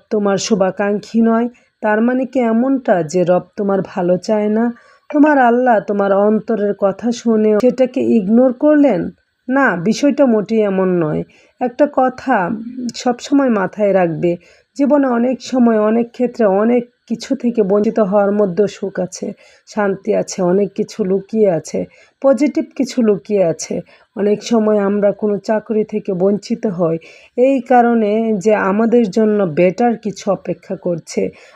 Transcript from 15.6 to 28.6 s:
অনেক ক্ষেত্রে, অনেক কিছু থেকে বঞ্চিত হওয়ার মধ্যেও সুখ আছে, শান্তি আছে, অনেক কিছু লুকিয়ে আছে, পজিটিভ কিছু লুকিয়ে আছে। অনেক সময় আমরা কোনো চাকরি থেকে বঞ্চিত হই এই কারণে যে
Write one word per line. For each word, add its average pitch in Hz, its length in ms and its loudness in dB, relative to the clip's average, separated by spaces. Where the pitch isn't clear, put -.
অনেক 226 320 0
ক্ষেত্রে, 240 340 -2
অনেক 233 280 2
কিছু - 280 -8
থেকে 233 280 -2
বঞ্চিত 208 360 0
হওয়ার 202 320 2
মধ্যেও 202 360 0
সুখ 190 320 -10
আছে, 185 280 -8
শান্তি 196 480 -4
আছে, - 260 -6
অনেক 185 320 0
কিছু - 300 -6
লুকিয়ে 196 480 0
আছে, 160 280 -4
পজিটিভ 294 440 0
কিছু - 260 -6
লুকিয়ে 208 440 0
আছে। 165 300 -4
অনেক 208 280 0
সময় 214 360 2
আমরা 202 320 0
কোনো 208 260 -2
চাকরি 214 460 -4
থেকে 214 300 -6
বঞ্চিত 202 540 -2
হই 165 280 -2
এই 262 240 4
কারণে 233 500 2
যে 208 160 2